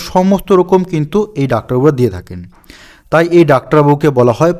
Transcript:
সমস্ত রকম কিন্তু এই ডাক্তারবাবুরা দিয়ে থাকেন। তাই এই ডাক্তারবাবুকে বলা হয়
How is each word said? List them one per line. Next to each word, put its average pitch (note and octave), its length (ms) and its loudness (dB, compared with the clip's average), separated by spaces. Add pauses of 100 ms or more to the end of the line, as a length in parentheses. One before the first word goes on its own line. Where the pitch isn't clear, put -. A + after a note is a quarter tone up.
(120)
সমস্ত F#3+ 380 0 (100)
রকম F#3 200 0 (120)
কিন্তু D3+ 260 -4 (240)
এই C3+ 120 0
ডাক্তারবাবুরা B2+ 460 0
দিয়ে A#2+ 160 0
থাকেন। F2+ 240 -14 (720)
তাই E3 140 2 (120)
এই E3+ 160 6
ডাক্তারবাবুকে D3 560 2 (100)
বলা A#2+ 200 2
হয় E3+ 200 0